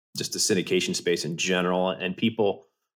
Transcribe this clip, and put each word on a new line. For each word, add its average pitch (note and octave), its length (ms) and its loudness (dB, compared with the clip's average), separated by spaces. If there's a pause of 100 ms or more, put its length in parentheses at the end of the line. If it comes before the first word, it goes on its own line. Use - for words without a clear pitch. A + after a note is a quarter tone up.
(160)
just - 160 -6
the F#2+ 60 -6
syndication F#2 580 2
space F2 280 0
in E2 120 -4
general, F2+ 540 2
and F#2 260 -4
people G#2+ 480 0 (340)